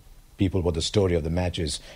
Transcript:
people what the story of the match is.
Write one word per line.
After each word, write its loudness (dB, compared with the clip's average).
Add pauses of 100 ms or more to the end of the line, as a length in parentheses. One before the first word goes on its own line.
(360)
people 2
what 2
the -2
story 2
of 0
the -4
match -2
is. -6 (160)